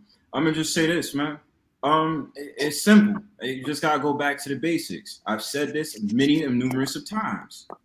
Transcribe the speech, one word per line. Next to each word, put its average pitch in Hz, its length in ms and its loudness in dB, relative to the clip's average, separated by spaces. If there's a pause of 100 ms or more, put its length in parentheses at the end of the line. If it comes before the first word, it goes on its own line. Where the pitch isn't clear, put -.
(340)
I'm 139 100 0
gonna 156 120 2
just 156 180 -2
say 160 140 2
this, 165 260 -2
man. 147 240 -4 (460)
Um, 156 520 2
it, 143 220 -12
it's 147 240 -2
simple. 208 400 6 (200)
You 131 240 -6
just 143 160 -4
gotta 151 180 2
go 143 140 0
back 143 300 -2
to 139 60 -10
the 139 60 -2
basics. 160 720 -4
I've 107 160 -2
said 143 320 -4
this 151 280 -6 (120)
many 147 300 4
and 123 140 0
numerous 127 380 -2
of - 140 -10
times, 170 580 -6 (160)